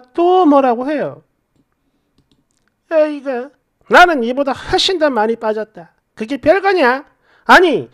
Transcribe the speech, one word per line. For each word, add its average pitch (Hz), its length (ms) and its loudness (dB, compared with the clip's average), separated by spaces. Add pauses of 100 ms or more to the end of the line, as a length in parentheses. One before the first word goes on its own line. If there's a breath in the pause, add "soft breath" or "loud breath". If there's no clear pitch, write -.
(120)
또 359 320 2
뭐라고 262 460 0
해요. 202 320 -8 (1700)
"에이구, 285 600 -4 (380)
나는 330 340 4
이보다 254 300 -4
훨씬 - 460 -4
더 302 120 0
많이 226 260 -2
빠졌다. 214 580 -10 (200)
그게 220 220 -8
별거냐? 320 680 0 (400)
아니, 262 480 2